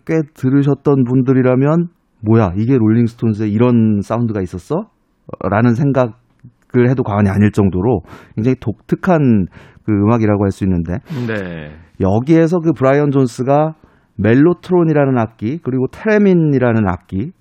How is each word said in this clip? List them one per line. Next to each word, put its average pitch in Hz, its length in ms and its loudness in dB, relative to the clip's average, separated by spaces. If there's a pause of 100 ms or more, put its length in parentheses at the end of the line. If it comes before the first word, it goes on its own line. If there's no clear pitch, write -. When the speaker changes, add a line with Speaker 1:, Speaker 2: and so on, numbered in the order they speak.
Speaker 1:
꽤 160 100 -4 (180)
들으셨던 139 680 0
분들이라면 131 840 0 (360)
"뭐야, 107 320 2
이게 117 220 0
롤링스톤스에 110 720 0
이런 110 520 2
사운드가 110 400 -4
있었어?" 147 440 -8 (640)
라는 113 260 2
생각을 127 1120 -2
해도 131 140 -2
과언이 104 260 0
아닐 101 220 2
정도로 98 480 0 (360)
굉장히 127 260 0
독특한 127 840 0 (380)
그 110 60 -4
음악이라고 104 500 2
할 98 100 0
수 - 120 -8
있는데, 87 360 -2 (280)
Speaker 2:
네. 87 440 -10 (280)
Speaker 1:
여기에서 160 600 2
그 160 120 -2
브라이언 139 400 0
존스가 139 640 0 (440)
멜로트론이라는 147 1000 2
악기, 113 460 -6
그리고 131 280 -4
테레민이라는 151 960 2
악기, 95 540 -6